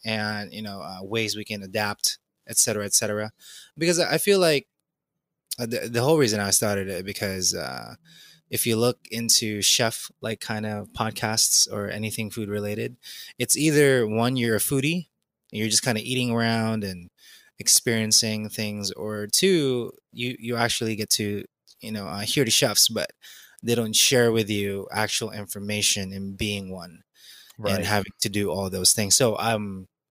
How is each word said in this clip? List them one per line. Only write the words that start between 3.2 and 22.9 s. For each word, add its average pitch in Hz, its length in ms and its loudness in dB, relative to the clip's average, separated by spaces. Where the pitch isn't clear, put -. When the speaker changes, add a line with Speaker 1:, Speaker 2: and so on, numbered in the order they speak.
Speaker 1:
Because 170 200 2
I 165 200 2
feel 196 220 4
like, 156 260 4
uh, 120 80 -4
the, 113 220 -4
the 117 140 2
whole 156 160 6
reason 107 220 4
I 101 100 -2
started 101 380 2
it, 95 180 -6
because, 95 480 -2
uh, 65 400 -8
if - 160 -2
you 113 100 2
look 120 220 2
into 110 520 0
chef, - 480 2
like, 113 180 -6
kind 107 260 -4
of 104 260 -6
podcasts - 800 2
or 101 180 -4
anything 107 400 -4
food 107 180 -6
related, 104 480 -4
it's - 180 0
either 143 520 6
one, 113 280 2
you're 117 200 2
a 101 40 0
foodie, 147 480 0
you're 110 160 -2
just 107 160 2
kinda 110 180 0
eating 123 280 -2
around 113 540 0
and 90 260 -8
experiencing 107 880 2
things, 104 440 -6
or 104 360 -8
two, 139 640 2
you, 120 260 -6
you 117 180 -4
actually 113 400 0
get 104 140 -4
to, 104 340 -2
you 110 120 -10
know, 104 140 -6
uh, 95 140 -8
hear 123 240 0
the 113 60 0
chefs, - 380 4
but 107 240 -4